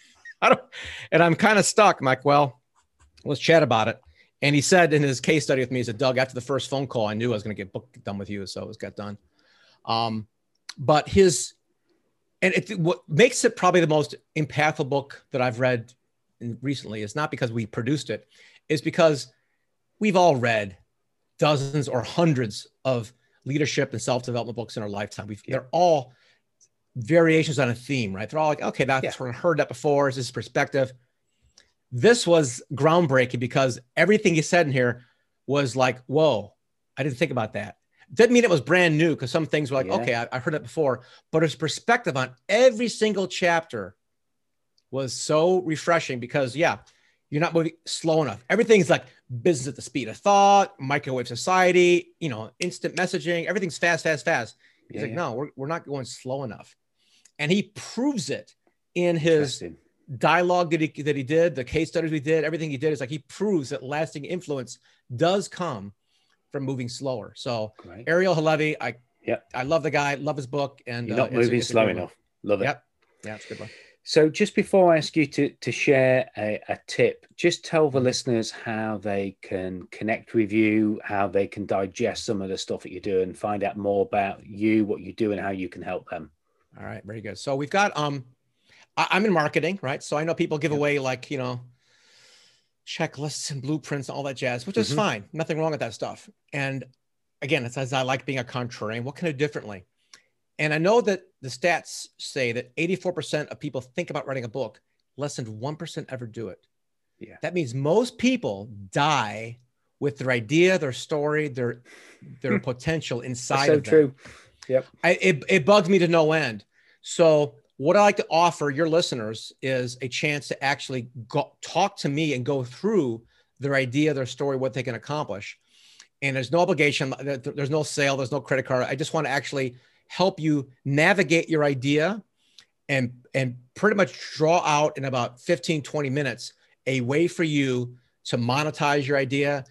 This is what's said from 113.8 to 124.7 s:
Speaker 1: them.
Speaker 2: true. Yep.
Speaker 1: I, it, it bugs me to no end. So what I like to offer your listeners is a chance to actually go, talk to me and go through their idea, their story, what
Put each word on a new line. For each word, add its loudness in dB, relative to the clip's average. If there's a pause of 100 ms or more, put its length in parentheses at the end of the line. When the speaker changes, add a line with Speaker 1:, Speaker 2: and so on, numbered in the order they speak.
Speaker 1:
them. -2
Speaker 2:
true. 6 (540)
Yep. 2 (180)
Speaker 1:
I, 4
it, 4
it 4
bugs 6
me 6
to 4
no 4
end. -2 (360)
So 4 (220)
what 2
I 8
like 6
to -2
offer 2
your 0
listeners -2 (100)
is -4
a -8
chance -2
to -6
actually -4 (180)
go, -4
talk -2
to -4
me -2
and -6
go -2
through -2 (360)
their -2
idea, 2
their -4
story, -4
what -2